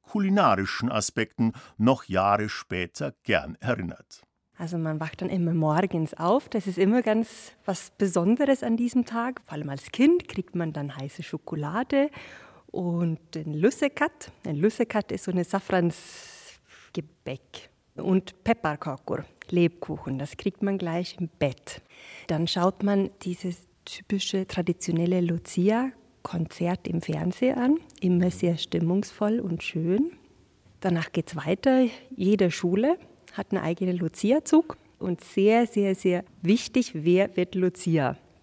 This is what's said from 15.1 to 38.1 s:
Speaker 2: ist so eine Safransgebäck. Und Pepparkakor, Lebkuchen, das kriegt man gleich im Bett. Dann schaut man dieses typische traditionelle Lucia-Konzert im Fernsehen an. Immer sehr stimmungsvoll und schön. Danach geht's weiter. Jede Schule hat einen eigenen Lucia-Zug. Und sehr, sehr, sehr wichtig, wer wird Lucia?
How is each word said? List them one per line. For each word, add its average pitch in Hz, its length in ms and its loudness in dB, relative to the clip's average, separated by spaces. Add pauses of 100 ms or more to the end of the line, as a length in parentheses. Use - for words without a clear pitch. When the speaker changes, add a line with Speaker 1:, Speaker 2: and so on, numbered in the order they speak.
Speaker 2:
ist - 120 -6
so 190 60 -4
eine 180 140 0
Safransgebäck. - 2250 -6 (260)
Und - 480 -2
Pepparkakor, 151 800 -4 (240)
Lebkuchen, 160 680 0
das 143 200 -10
kriegt - 240 -6
man 196 160 0
gleich 175 400 -4
im 165 100 -4
Bett. - 540 -6 (460)
Dann 165 200 0
schaut 190 340 0
man 196 280 2 (120)
dieses 180 360 -6 (260)
typische - 600 -4
traditionelle 175 760 0
Lucia-Konzert 175 1700 -2
im 170 140 -2
Fernsehen 175 560 -2
an. 262 180 4 (240)
Immer 180 300 4
sehr 170 260 0
stimmungsvoll 196 840 -2
und 170 220 -4
schön. 190 500 0 (680)
Danach 170 320 0
geht's 170 240 -4
weiter. 247 500 2 (280)
Jede 190 360 4
Schule 208 480 2 (360)
hat - 180 -8
einen 190 100 -2
eigenen 180 360 -2
Lucia-Zug. 277 800 2 (200)
Und 180 240 -4
sehr, 220 440 4
sehr, 202 280 0
sehr 180 300 0 (160)
wichtig, 233 540 2
wer 175 420 2
wird 180 180 0
Lucia? 165 640 0 (260)